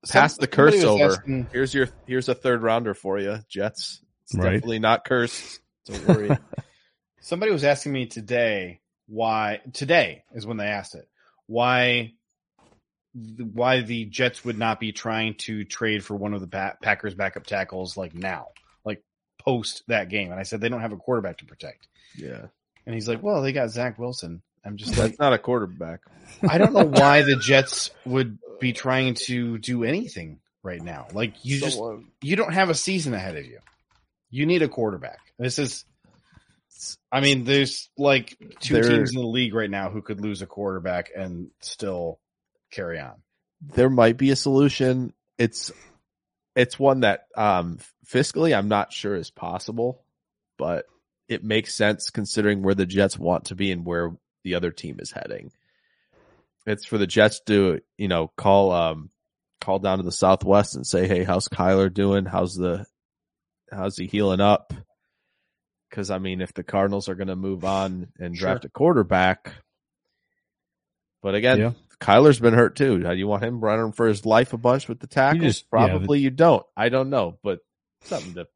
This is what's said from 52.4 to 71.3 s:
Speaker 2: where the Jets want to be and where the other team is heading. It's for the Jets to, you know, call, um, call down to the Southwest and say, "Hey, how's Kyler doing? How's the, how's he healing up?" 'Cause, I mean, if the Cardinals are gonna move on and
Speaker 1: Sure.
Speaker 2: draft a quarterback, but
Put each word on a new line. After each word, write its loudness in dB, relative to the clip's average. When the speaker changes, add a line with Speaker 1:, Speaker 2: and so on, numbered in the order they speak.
Speaker 2:
where 2
the 0
Jets 0
want -2
to -12
be -2
and -6
where -4
the -4
other -2
team -14
is -14
heading. -12
It's -6
for -4
the 2
Jets 4
to, 4
you -4
know, 0
call, 6
um, -2
call -2
down 0
to -4
the -4
Southwest 4
and -10
say, 0
"Hey, 0
how's -2
Kyler 2
doing? 2
How's -4
the, -4
how's -8
he -8
healing 2
up?" 4
'Cause, -8
I -2
mean, -6
if -8
the -10
Cardinals 0
are -6
gonna -6
move -6
on -4
and -10
Speaker 1:
Sure. -4
Speaker 2:
draft -2
a -16
quarterback, 2
but -2